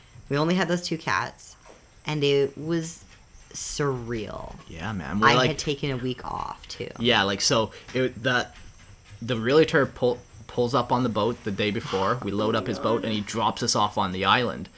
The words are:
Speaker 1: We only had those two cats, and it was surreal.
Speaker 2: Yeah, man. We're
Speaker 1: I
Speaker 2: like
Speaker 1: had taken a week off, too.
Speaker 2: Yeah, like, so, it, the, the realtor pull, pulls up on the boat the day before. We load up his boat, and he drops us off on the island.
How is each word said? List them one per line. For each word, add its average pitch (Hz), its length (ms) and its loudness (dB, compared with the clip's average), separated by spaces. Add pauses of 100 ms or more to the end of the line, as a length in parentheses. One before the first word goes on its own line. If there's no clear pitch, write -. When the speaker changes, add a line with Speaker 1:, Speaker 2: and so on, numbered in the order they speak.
(300)
Speaker 1:
We 143 80 0
only 160 180 2
had 185 120 2
those 175 140 0
two 165 160 -4
cats, 120 580 -4 (520)
and 151 160 -2
it 139 340 2
was 165 480 -4 (480)
surreal. 120 1000 -4 (120)
Speaker 2:
Yeah, 87 260 -8
man. 85 260 -2
We're 123 100 6
Speaker 1:
I 139 60 6
Speaker 2:
like 127 140 4
Speaker 1:
had 143 100 -4
taken 143 320 -2
a 131 60 -4
week 123 280 -6
off, - 420 -8
too. - 220 -10 (100)
Speaker 2:
Yeah, 113 240 4
like, 98 180 0
so, 113 300 2 (220)
it, 127 280 -2
the, 123 260 0 (760)
the 117 160 -2
realtor 143 480 4
pull, 127 340 0 (280)
pulls 120 280 0
up 123 160 2
on 127 120 2
the 123 60 2
boat 110 340 0
the 107 80 -2
day 104 200 0
before. 101 520 0
We 101 80 -2
load 107 240 2
up 110 120 0
his 104 120 -4
boat, 110 240 0
and 110 100 -2
he 104 80 0
drops 107 420 -2
us 117 120 2
off 104 220 2
on 92 140 0
the 92 140 -2
island. 98 520 2